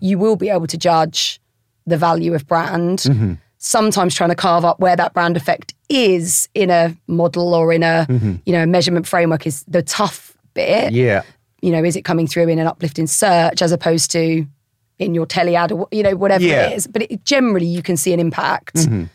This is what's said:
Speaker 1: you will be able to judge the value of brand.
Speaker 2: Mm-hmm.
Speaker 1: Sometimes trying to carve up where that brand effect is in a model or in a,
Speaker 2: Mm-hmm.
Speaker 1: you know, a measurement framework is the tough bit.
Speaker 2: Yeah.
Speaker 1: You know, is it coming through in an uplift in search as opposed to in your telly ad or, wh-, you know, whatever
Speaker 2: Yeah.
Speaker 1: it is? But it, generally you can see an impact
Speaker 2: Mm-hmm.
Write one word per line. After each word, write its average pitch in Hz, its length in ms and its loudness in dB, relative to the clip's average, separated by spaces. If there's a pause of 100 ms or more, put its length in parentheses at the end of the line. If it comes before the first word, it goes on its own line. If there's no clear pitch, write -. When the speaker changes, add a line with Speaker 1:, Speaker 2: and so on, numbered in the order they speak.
Speaker 1:
you 190 160 0
will 214 180 2
be 185 140 -2
able 175 180 -2
to 165 100 -8
judge 160 600 0 (460)
the 165 120 0
value 170 360 0
of 147 140 -4
brand. 170 520 0
Speaker 2:
Mm-hmm. 107 340 0 (260)
Speaker 1:
Sometimes 202 560 0
trying 170 140 0
to 175 60 0
carve 170 300 2
up 165 140 0
where 180 160 4
that 175 180 0
brand 170 240 0
effect - 360 -4 (160)
is 190 640 0
in 190 160 0
a 165 260 2 (120)
model 170 460 0
or 165 200 2
in 165 100 2
a, 165 260 2
Speaker 2:
Mm-hmm. 107 260 0 (100)
Speaker 1:
you 185 80 0
know, 170 100 2
a 165 40 0
measurement 175 400 0
framework 165 380 0
is 156 220 -8
the 170 160 0
tough - 520 -4 (200)
bit. - 380 0
Speaker 2:
Yeah. 117 280 2 (400)
Speaker 1:
You 180 100 0
know, 160 120 0
is 170 140 0
it - 80 -12
coming 165 200 0
through 165 220 0
in 165 100 0
an 160 100 0
uplift 160 300 -6
in 165 80 -2
search 170 560 2
as 170 120 2
opposed 165 380 0
to 160 340 0 (520)
in 180 160 -4
your 165 120 -2
telly 175 320 0
ad 170 160 0
or, 180 180 -6
wh-, - 40 -6
you 214 80 0
know, 196 120 2
whatever 190 300 2
Speaker 2:
Yeah. 147 240 4
Speaker 1:
it - 80 -6
is? - 100 -6
But - 160 -4
it, - 220 -10
generally 233 420 2
you 170 160 -4
can 170 140 -2
see 180 160 -2
an 170 60 0
impact 165 560 -2
Speaker 2:
Mm-hmm. 120 280 0 (120)